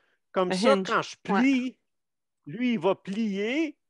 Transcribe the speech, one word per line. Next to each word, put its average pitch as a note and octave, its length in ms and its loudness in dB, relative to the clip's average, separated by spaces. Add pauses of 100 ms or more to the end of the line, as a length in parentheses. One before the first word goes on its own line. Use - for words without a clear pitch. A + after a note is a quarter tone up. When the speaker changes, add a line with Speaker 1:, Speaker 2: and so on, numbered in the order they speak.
(300)
Speaker 1:
Comme F#3 220 0
Speaker 2:
Un F#3 40 -2
Speaker 1:
ça, A#3+ 160 4
Speaker 2:
hinge. C#4+ 140 2
Speaker 1:
quand G3+ 160 0
je - 140 -10 (160)
Speaker 2:
Ouais. G3 80 4
Speaker 1:
plie, B3+ 380 0 (680)
lui, A#3 280 -2
il G3+ 40 -2
va F3+ 160 2
plier. A3 840 -4 (120)